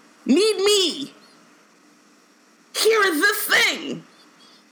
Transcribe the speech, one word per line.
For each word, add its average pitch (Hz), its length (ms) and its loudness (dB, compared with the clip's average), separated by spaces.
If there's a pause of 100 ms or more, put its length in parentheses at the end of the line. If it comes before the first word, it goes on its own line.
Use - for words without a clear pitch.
(260)
need 392 320 2
me. 381 560 0 (1600)
Here 440 280 2
is 359 160 0
this 403 260 0
thing, 349 580 -2 (680)